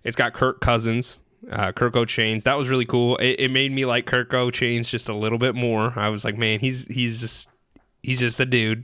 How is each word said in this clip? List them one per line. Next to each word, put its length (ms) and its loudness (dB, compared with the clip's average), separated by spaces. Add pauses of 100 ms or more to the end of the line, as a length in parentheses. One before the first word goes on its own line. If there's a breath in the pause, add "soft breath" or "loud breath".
It's 140 -6
got 160 2
Kirk 260 0
Cousins, 640 0 (300)
uh, 200 -2
Kirk 240 0
O'Chains. 480 0
That 140 4
was 100 -2
really 180 2
cool. 340 2
It, 200 2
it 120 2
made 200 0
me 140 0
like 200 0
Kirk 280 0
O'Chains 580 0
just 160 -6
a 80 -4
little 220 -2
bit 180 2
more. 400 0
I 140 0
was 160 -4
like, 120 -2
"Man, 220 2
he's, 280 -2
he's 340 -2
just, 280 -6 (540)
he's 160 -2
just 220 0
a 40 0
dude." 380 0